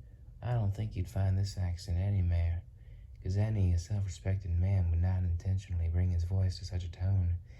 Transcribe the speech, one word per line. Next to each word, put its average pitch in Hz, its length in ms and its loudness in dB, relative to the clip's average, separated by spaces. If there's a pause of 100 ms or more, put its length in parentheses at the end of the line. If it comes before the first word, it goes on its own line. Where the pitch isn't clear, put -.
(420)
I 117 100 -4
don't 107 220 2
think 107 200 -4
you'd 90 140 -2
find 95 280 2
this 98 200 0
accent 87 420 -2
anywhere, 87 640 2 (600)
cause 92 140 -2
any 101 400 4
self-respecting 95 840 -2
man 92 300 4
would 85 100 2
not 92 240 2
intentionally 87 640 0
bring 90 220 2
his 85 140 2
voice 92 340 0
to - 80 -10
such 87 180 -4
a 87 60 -6
tone. 90 480 2 (220)